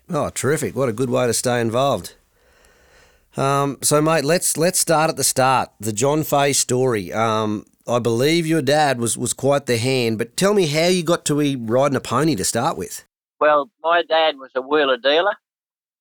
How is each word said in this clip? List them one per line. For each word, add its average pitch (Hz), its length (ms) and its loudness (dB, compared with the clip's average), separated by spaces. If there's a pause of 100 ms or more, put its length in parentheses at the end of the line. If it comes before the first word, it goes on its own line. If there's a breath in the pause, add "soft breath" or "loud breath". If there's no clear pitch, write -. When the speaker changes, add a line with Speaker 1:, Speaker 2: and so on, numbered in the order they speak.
Speaker 1:
Oh, 139 200 -2
terrific! 120 480 -2
What 135 100 0
a 113 60 -2
good 120 160 -4
way 127 180 0
to 113 60 0
stay 120 260 0
involved. 117 560 -2 (1200 soft breath)
Um, 139 460 -2
so, 151 200 2
mate, 160 220 2
let's, 165 320 0
let's 170 240 0
start 160 300 2
at - 80 -4
the 139 80 -2
start. 127 520 2
The 110 140 -6
John 139 320 0
Fahey 143 300 2
story. 123 580 0
Um, 110 540 -2 (200)
I 120 140 0
believe 135 480 0
your 160 140 0
dad 139 400 2
was, 117 160 -2
was 123 160 -4
quite 139 320 0
the 123 100 0
hand, 117 420 0
but 117 200 -6
tell 196 160 2
me 190 140 2
how 160 200 0
you 185 160 0
got 160 220 0
to 147 120 0
be 143 200 0
riding 123 400 0
a - 20 0
pony 139 360 0
to 90 100 -4
start 135 320 -2
with. - 260 -10 (380)
Speaker 2:
Well, 147 280 2 (140)
my 170 200 2
dad 156 340 0
was 131 180 -20
a 127 60 -4
wheeler 135 360 0
dealer. 156 380 2 (640)